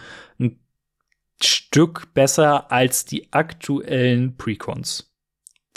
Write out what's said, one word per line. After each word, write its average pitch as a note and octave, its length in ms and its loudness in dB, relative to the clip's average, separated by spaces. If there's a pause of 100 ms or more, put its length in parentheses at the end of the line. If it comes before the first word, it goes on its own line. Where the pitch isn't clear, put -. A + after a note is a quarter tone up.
(400)
ein A#2+ 180 -2 (840)
Stück - 720 0
besser C#3+ 580 2
als B2+ 320 2
die - 300 -10
aktuellen B2+ 1040 0
Precons. - 760 -8 (640)